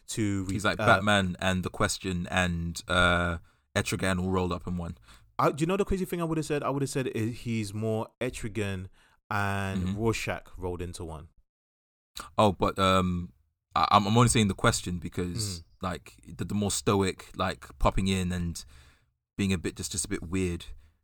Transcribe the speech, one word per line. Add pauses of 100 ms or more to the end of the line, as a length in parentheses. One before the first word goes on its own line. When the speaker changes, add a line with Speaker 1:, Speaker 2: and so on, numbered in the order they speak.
Speaker 1:
to
re-,
Speaker 2:
He's
like
Speaker 1:
uh,
Speaker 2:
Batman
and
The
Question
and, (100)
uh, (380)
Etrigan
all
rolled
up
in
one. (420)
Speaker 1:
I,
do
you
know
the
crazy
thing
I
would
have
said?
I
would
have
said
i-,
he's
more (120)
Etrigan (440)
and
Speaker 2:
Mm-hmm.
Speaker 1:
Rorschach
rolled
into
one. (1080)
Speaker 2:
Oh,
but,
um, (420)
I,
I'm,
I'm
only
saying
The
Question
because,
Speaker 1:
Mm. (180)
Speaker 2:
like, (240)
the,
the
more
stoic,
like, (120)
popping
in
and (760)
being
a
bit,
just,
just
a
bit
weird. (380)